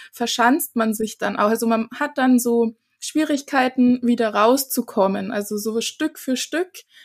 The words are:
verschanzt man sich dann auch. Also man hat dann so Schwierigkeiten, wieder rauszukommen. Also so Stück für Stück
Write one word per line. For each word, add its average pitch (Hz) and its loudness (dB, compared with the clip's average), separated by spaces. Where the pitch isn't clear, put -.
verschanzt 240 0
man 220 0
sich 214 -6
dann 202 -4
auch. 208 2
Also 226 0
man 226 0
hat 285 -6
dann 254 4
so 233 0
Schwierigkeiten, 262 0
wieder 233 0
rauszukommen. 202 0
Also 208 -6
so 220 -4
Stück 302 -6
für 262 -4
Stück 339 -4